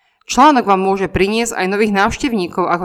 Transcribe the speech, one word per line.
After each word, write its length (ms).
Článok 460
vám 100
môže 300
priniesť 480
aj 80
nových 340
návštevníkov, 640
ak 200